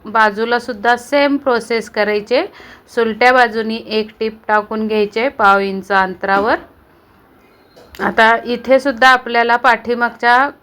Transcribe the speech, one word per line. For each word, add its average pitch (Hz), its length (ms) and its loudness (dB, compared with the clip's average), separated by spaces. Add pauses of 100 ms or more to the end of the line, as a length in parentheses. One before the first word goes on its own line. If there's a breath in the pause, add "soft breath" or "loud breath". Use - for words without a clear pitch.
बाजूला 220 540 0
सुद्धा 233 360 -2
सेम 285 420 0
प्रोसेस 233 520 -2
करायचे. 214 560 -2 (500 loud breath)
सुलट्या 233 380 2
बाजूनी 226 540 0
एक 220 220 -4 (100)
टीप 220 280 -6
टाकून 214 400 -2
घ्यायचे 214 420 -2
पाव 196 300 2
इंच 196 320 -6
अंतरावर. 196 640 -2 (1500)
आता 226 420 2
इथे 240 340 0
सुद्धा 262 300 2
आपल्याला 233 460 2
पाठीमागच्या 240 960 0 (140)